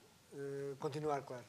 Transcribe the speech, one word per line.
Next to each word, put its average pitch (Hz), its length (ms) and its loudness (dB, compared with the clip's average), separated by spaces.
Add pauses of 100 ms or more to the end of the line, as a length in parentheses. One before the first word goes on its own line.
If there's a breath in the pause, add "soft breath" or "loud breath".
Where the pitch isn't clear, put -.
(320)
eh, 139 480 -2
continuar, 147 440 4
claro. 123 260 -6